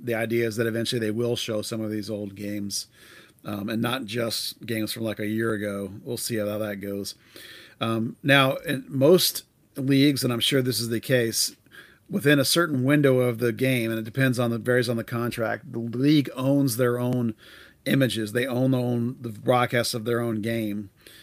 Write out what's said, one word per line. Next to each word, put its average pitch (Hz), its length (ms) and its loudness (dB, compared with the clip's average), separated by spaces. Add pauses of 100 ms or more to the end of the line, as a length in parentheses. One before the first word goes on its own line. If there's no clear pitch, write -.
the 117 120 -2
idea 117 320 0
is 107 80 -4
that 113 100 0
eventually 117 340 -2
they 107 120 -2
will 120 240 0
show 110 260 -4
some 113 200 -6
of 107 100 -6
these 107 180 -6
old 101 240 -8
games, 101 540 -8 (580)
um, 104 240 -8
and 113 100 -2
not 120 260 -2
just 113 600 -6
games 110 260 -4
from, 113 120 -8
like, 107 160 -4
a 107 80 -4
year 110 260 0
ago. 101 380 -4 (120)
We'll 120 140 -8
see 117 200 -4
how 104 200 -2
that 104 240 -6
goes. 101 320 -6 (640)
Um, 113 440 -2
now, 139 320 4 (100)
in 135 220 -6
most 147 560 4 (340)
leagues, 135 460 4
and 123 100 2
I'm 113 60 -2
sure 135 240 2
this 117 180 -2
is 117 80 -4
the 117 100 0
case, 117 560 0 (540)
within 143 300 4
a 127 60 4
certain 151 380 2
window 139 360 6
of 123 180 2
the 117 160 0
game, 120 380 0
and 113 80 -4
it 110 60 -6
depends 127 340 0
on 120 100 2
the, 117 80 -2
varies 123 320 2
on 117 80 0
the 117 60 -4
contract, 117 680 -4
the 120 80 -6
league 127 560 2
owns 135 420 2
their 123 220 2
own 123 360 0 (500)
images. 113 460 2
They 123 160 0
own, 131 260 2
own 123 480 -2
the 120 80 -8
broadcast 120 640 0
of 110 120 -6
their 120 160 0
own 113 200 -2
game. 107 480 -4 (340)